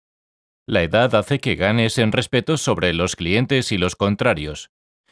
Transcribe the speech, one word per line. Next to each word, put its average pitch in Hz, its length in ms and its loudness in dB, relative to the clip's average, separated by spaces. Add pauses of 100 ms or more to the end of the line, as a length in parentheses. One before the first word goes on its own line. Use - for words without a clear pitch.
(680)
La 104 140 2
edad 110 320 2
hace 110 260 0
que 98 160 -2
ganes 110 420 0
en 107 140 2
respeto 127 460 -2
sobre 90 340 0
los 87 240 -2
clientes 117 560 0
y 98 60 0
los 90 180 0
contrarios, 101 760 -2 (420)